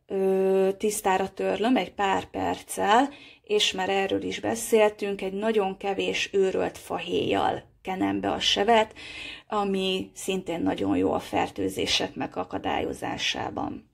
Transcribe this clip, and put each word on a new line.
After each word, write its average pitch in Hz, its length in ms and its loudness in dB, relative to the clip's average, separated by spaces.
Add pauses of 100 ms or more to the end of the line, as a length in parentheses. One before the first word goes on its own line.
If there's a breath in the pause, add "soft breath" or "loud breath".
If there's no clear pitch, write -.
ö, 190 640 2 (100)
tisztára 190 500 0
törlöm 196 480 0
egy 185 160 0
pár 190 320 0
perccel, 190 840 2 (340 loud breath)
és - 300 2
már 185 160 -2
erről 196 340 0
is 190 180 -4
beszéltünk, 208 840 2
egy 190 100 -4
nagyon 202 440 0
kevés 190 560 -2
őrölt 190 460 2
fahéjjal 180 840 -2 (200)
kenem 196 380 -2
be 196 100 -2
a - 100 -2
sebet, 220 540 4 (540 loud breath)
ami 190 680 -2
szintén 180 460 -4
nagyon 185 360 0
jó - 160 2
a 170 60 2
fertőzések - 960 -2
megakadályozásában. - 1800 -6